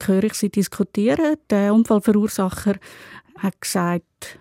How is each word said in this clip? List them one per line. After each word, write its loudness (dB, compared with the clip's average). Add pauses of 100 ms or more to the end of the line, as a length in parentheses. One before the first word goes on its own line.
höre 2
ich -2
sie -2
diskutieren. 0 (140)
Der 2
Unfallverursacher 2 (640)
hat -6
gesagt, -4